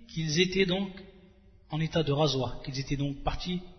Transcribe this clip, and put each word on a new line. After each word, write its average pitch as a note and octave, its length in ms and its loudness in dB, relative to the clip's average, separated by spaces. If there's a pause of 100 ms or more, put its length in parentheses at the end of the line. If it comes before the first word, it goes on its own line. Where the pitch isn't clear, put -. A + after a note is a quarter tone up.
qu'ils D#3+ 320 0
étaient F#3 260 4
donc F#3 240 0 (800)
en D3+ 100 -2
état D#3+ 220 2
de C#3 100 2
razwa, C3+ 520 2
qu'ils C3+ 140 -6
étaient C#3 180 0
donc C#3 260 -2
partis - 380 -2 (180)